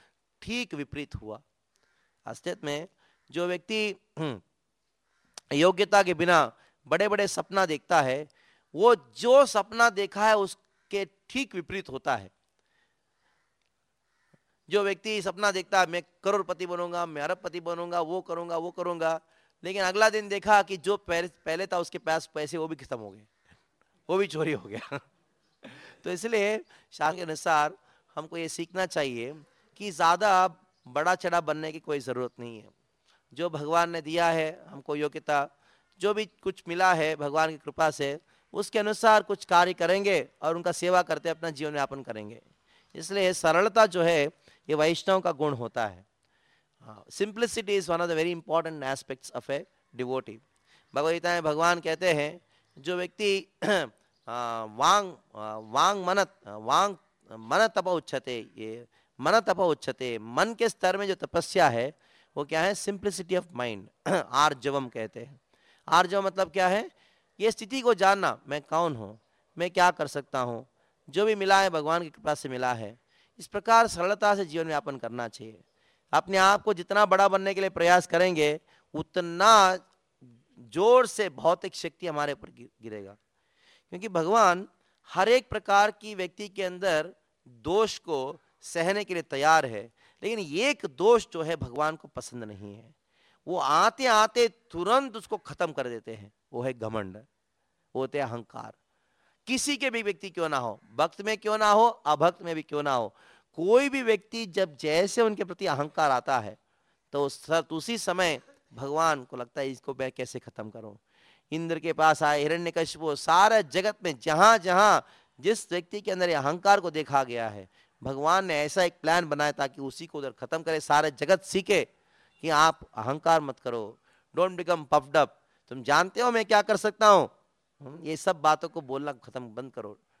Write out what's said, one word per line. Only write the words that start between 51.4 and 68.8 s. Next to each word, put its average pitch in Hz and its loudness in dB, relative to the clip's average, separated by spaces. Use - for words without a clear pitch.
भगवान 165 2
कहते 160 0
हैं, 151 -4
जो 160 -6
व्यक्ति, 196 -4
<clears throat> - -
आ, 120 -4
वांग, 165 0
आ, 107 -10
वांग 156 0
मनत, 190 0
वांग 135 -2
मन 123 0
तप 190 -4
उच्चते, 135 -6
ये 110 -14
मन 170 4
तप 180 0
उच्चते, 131 -2
मन 135 -2
के 226 -2
स्तर 185 -2
में 202 -4
जो 190 -2
तपस्या 170 2
है 120 -2
वो 143 -6
क्या 160 -2
है? 196 0
Simplicity 185 -6
of 180 -10
mind, 120 -10
<clears throat> 156 -2
आर्जवम 139 0
कहते 110 -10
हैं। 131 -20
आर्जव 180 2
मतलब 185 -2
क्या 185 2
है? 214 -2
ये 214 0
स्थिति 233 -8
को 233 4
जानना, 185 2
मैं 143 -6
कौन 160 -2